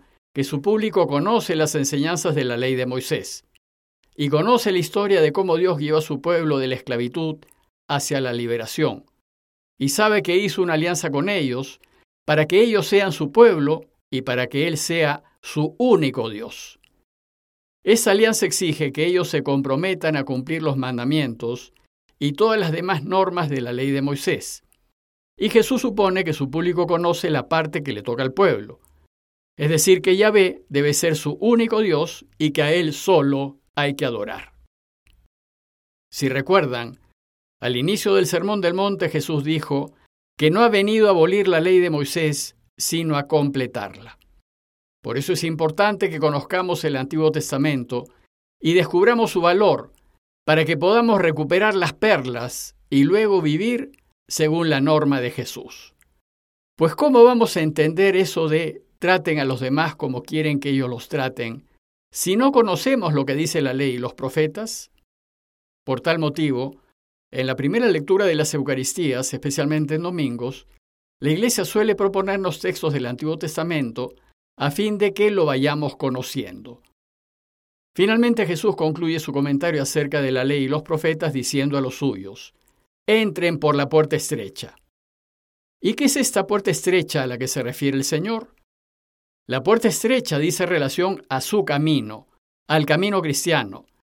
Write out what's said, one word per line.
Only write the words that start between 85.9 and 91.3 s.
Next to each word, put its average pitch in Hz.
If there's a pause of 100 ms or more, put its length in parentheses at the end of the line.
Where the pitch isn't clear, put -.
qué 285
es 277
esta 202
puerta 202
estrecha 160
a 127
la 123
que 127
se 135
refiere 135
el 135
Señor? 208 (920)
La 131
puerta 226
estrecha 226
dice 170
relación 175
a 131